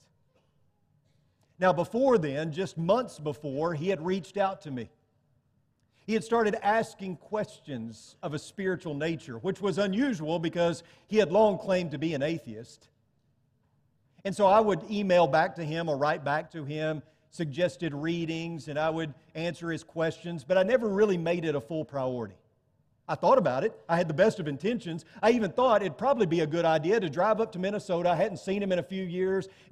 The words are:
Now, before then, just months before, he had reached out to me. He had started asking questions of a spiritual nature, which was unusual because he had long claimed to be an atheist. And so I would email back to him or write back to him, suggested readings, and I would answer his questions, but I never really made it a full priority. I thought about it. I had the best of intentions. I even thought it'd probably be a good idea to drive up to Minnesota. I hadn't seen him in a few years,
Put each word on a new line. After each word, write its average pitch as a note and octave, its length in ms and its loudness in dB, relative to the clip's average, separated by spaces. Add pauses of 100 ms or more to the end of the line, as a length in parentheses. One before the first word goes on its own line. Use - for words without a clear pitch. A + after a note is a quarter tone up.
(1600)
Now, F3+ 160 4
before A#3 420 2
then, D#3 340 -2
just E3 280 -6
months G3 400 0
before, D3+ 560 -4
he E3 160 -2
had D#3+ 140 -2
reached F#3 340 -4
out F#3+ 240 -2
to D#3 80 -14
me. A#2+ 180 -8 (1160)
He G#3+ 80 -2
had A3 80 0
started A3 400 2
asking G3 540 -2
questions B2 1080 -10
of D#3+ 100 -6
a D3+ 60 -6
spiritual F3+ 560 -6
nature, C#3+ 440 -6
which F3+ 220 -6
was F#3+ 180 -2
unusual F#3+ 600 0
because E3+ 460 0 (240)
he G#3 80 -2
had F#3+ 160 4
long G#3 260 4
claimed F3+ 320 -2
to C#3+ 80 -6
be D#3+ 160 -2
an C3+ 80 -2
atheist. B2 680 -6 (1400)
And G3 120 -4
so G#3 100 4
I G#3 140 8
would G3+ 280 0
email F#3 380 4
back D#3+ 300 2
to E3 80 -6
him E3 240 -4
or D3 80 0
write D3+ 280 0
back D3+ 280 -2
to D#3 120 -10
him, D#3 380 -4 (280)
suggested E3 600 -2
readings, E3 760 -4
and D3 100 -6
I D#3+ 100 0
would D#3+ 260 -4 (200)
answer E3+ 360 -6
his D#3 120 -6
questions, D#3+ 640 -6
but F3+ 120 2
I F#3+ 60 6
never A#3 260 2
really G3 300 4
made E3+ 260 0
it D3 120 0
a C3+ 40 -2
full D#3 240 -6
priority. B2+ 520 -4 (720)
I D#3 80 -2
thought C4 220 6
about C#3+ 260 2
it. A3 120 -4 (120)
I E3+ 80 2
had F3 100 0
the D#3+ 80 -4
best G#3 240 4
of D#3+ 80 -6
intentions. E3+ 580 -4 (180)
I A3 100 6
even A3 180 0
thought A#3 320 4
it'd F3 160 -4
probably B3 280 2
be E3 140 2
a D#3 60 2
good E3 180 0
idea E3 360 2
to F3 100 -2
drive G3 300 2
up A3 120 -2
to F3 60 -10
Minnesota. F3+ 520 -2
I E3+ 60 2
hadn't F#3 220 -2
seen G3+ 240 -4
him G3 80 -2
in F3+ 80 2
a E3 40 -2
few F#3+ 200 -8
years, F#3 460 -2 (240)